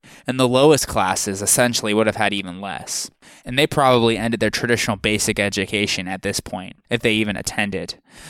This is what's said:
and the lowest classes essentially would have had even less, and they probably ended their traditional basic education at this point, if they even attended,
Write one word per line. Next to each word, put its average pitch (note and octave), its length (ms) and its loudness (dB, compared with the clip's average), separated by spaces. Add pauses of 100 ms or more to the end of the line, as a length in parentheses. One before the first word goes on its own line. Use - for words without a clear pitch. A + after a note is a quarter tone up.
(280)
and B2+ 100 -4
the C3 100 2
lowest C3 420 4
classes G2 520 -2
essentially A2+ 520 0
would G#2+ 120 4
have G#2 120 -2
had G2+ 160 0
even F#2 260 -8
less, - 500 -8 (360)
and B2 120 -8
they D3 80 4
probably B2 520 4
ended A2 240 -2
their A2 80 4
traditional A#2 480 0
basic G#2+ 420 0
education G2+ 680 -2
at F#2+ 120 -8
this G2+ 200 -4
point, F#2+ 340 -12 (140)
if A#2+ 100 -2
they A2+ 140 0
even G#2+ 240 0
attended, G2 600 -6 (320)